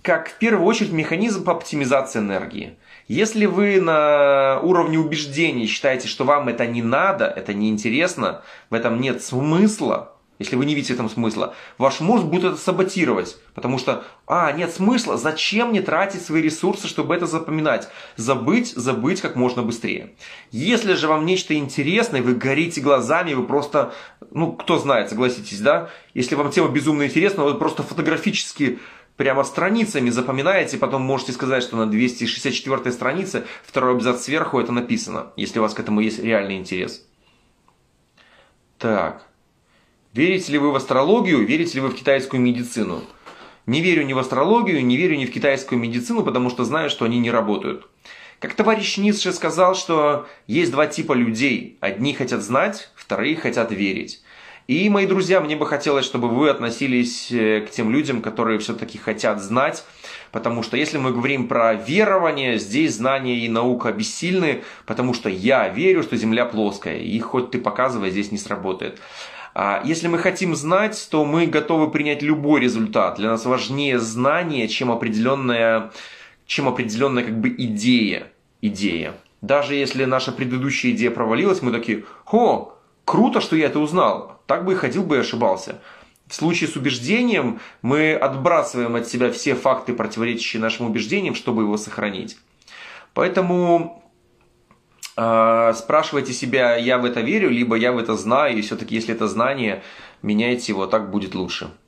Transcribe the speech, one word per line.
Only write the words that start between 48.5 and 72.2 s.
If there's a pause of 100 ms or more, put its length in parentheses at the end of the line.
товарищ
Ницше
сказал,
что (200)
есть
два
типа
людей.
Одни
хотят
знать,
вторые
хотят
верить. (460)
И,
мои
друзья,
мне
бы
хотелось,
чтобы
вы
относились,
э,
к
тем
людям,
которые
все-таки
хотят
знать, (480)
потому
что
если
мы
говорим
про
верование,
здесь
знания
и
наука
бессильны, (220)
потому
что
я
верю,
что
Земля
плоская,
и
хоть
ты
показывай,
здесь
не
сработает. (520)
А
если
мы
хотим
знать,
то
мы
готовы
принять